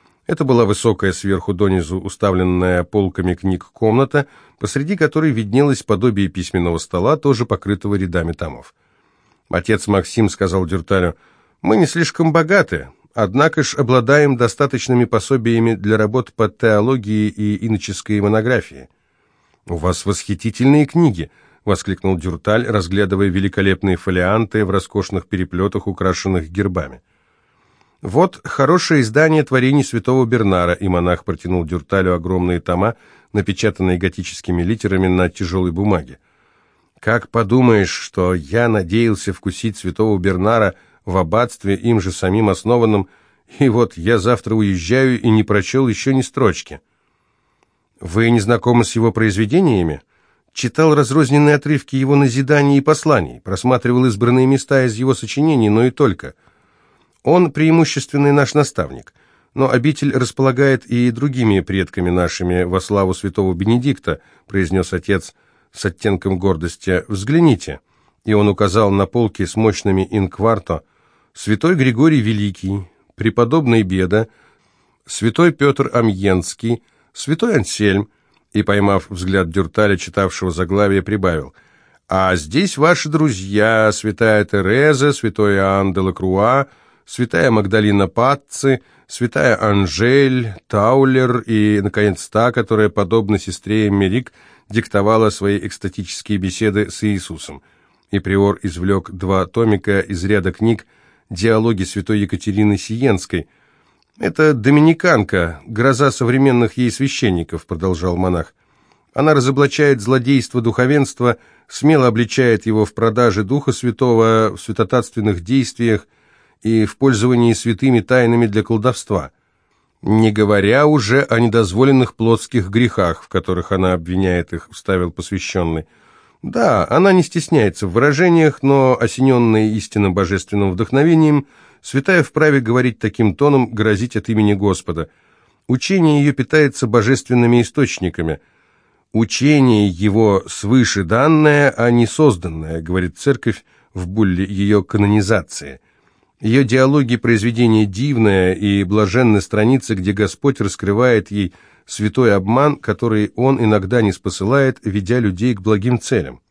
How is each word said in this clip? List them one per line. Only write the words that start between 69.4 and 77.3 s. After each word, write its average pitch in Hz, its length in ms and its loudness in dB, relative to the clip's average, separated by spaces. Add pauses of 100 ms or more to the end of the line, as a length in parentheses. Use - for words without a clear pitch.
с - 100 -12
мощными 101 560 0
инкварто. 98 720 -2 (500)
«Святой 110 400 -2
Григорий 135 480 2
Великий, 101 600 -4 (340)
преподобный 117 640 0
Беда, 95 460 0 (800)
святой 160 440 0
Петр 139 420 -2
Амьенский, 101 880 -2 (280)
святой 180 440 -4